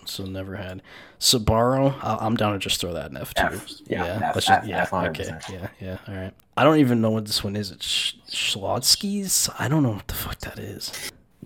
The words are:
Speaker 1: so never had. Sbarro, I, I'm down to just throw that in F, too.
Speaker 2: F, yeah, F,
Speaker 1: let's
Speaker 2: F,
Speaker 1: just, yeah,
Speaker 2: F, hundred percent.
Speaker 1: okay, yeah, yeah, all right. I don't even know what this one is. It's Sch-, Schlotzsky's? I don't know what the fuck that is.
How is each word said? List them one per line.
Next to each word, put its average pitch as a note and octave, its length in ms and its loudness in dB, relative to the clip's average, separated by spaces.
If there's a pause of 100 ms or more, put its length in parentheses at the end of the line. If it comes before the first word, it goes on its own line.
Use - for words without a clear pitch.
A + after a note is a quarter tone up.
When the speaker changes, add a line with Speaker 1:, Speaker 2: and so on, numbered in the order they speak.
Speaker 1:
so - 200 -8
never F#2+ 320 -8
had. F#2 240 -10 (380)
Sbarro, B2 840 4
I, A#2 220 -2
I'm A2 100 2
down G#2+ 180 2
to G2 60 -4
just F#2+ 220 -2
throw F2 120 -4
that C#2+ 180 -6
in C2 60 -10
F, - 160 -10
too. F#2+ 120 2
Speaker 2:
F, - 260 -6 (160)
yeah, - 160 -2
F, F2 320 -2
Speaker 1:
let's - 140 0
Speaker 2:
F, F#2+ 100 8
Speaker 1:
just, A2 100 -4
yeah, E2+ 120 -2
Speaker 2:
F, - 80 -2
hundred F2 260 0
percent. D#2+ 340 -8
Speaker 1:
okay, G2 40 -10
yeah, F2 140 -8 (120)
yeah, F#2 180 -6 (100)
all F#2+ 140 -8
right. F#2+ 120 -8 (240)
I A#2+ 80 4
don't D#3 140 8
even A#2+ 200 6
know A2+ 120 4
what A2 140 0
this - 200 -2
one G2+ 100 -4
is. G2+ 160 -4
It's - 160 -12
Sch-, - 280 -2 (140)
Schlotzsky's? F3+ 1300 2
I A2 120 0
don't D3+ 140 4
know A#2+ 100 4
what F#2+ 140 -8
the - 80 -6
fuck - 240 -6
that - 200 -12
is. G2 320 -10 (540)